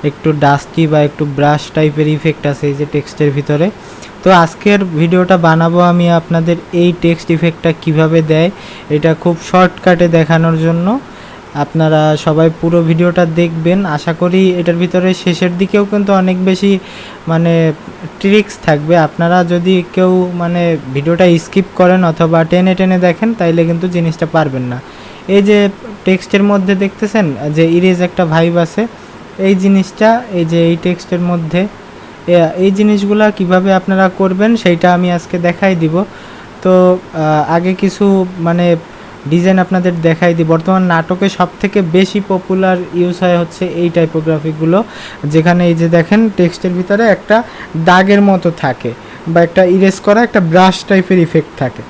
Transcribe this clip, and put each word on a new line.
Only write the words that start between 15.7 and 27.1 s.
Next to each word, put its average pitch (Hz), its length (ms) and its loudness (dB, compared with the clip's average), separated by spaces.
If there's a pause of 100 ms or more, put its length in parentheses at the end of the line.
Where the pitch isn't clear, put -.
কিন্তু 202 280 -2
অনেক 185 320 0
বেশি 190 340 0 (480)
মানে 165 460 2 (460)
ট্রিক্স 202 440 0
থাকবে। 156 340 0
আপনারা 170 460 0
যদি 175 400 0 (100)
কেউ 185 400 0
মানে 175 440 -2 (160)
ভিডিওটা 170 440 2
স্কিপ 185 280 -2 (100)
করেন 185 280 4
অথবা 165 400 2
টেনে 180 320 2
টেনে 185 240 0
দেখেন, 180 340 0
তাইলে 170 320 0
কিন্তু 170 220 -2
জিনিসটা 170 380 -2
পারবেন 147 360 -2
না। 123 200 -6 (460)
এই 196 140 4
যে 202 280 2 (360)
টেক্সটের 190 380 0
মধ্যে 202 320 0
দেখতেছেন 196 580 -2 (200)